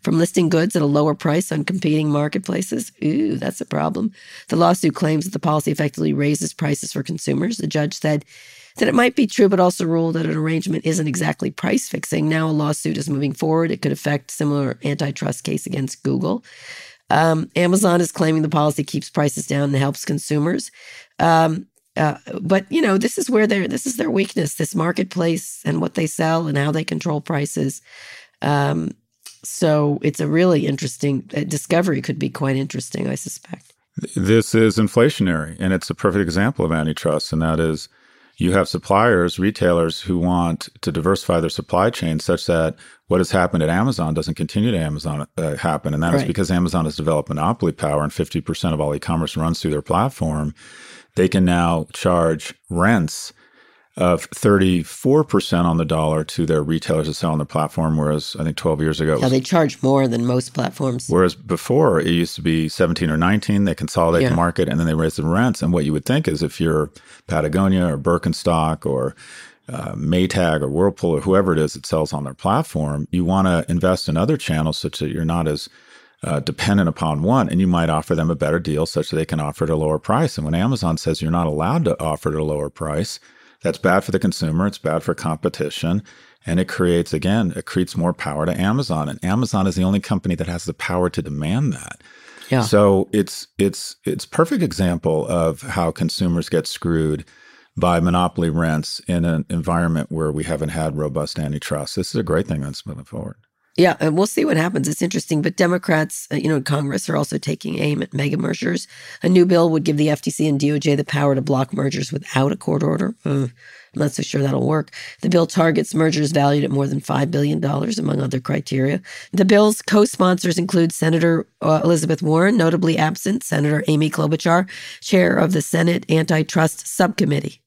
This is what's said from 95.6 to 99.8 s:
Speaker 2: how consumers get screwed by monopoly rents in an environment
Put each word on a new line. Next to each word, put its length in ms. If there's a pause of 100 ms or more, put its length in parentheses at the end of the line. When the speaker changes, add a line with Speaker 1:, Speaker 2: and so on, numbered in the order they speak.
Speaker 2:
how 300
consumers 560
get 180
screwed 580 (500)
by 260
monopoly 500
rents 560
in 180
an 240
environment 640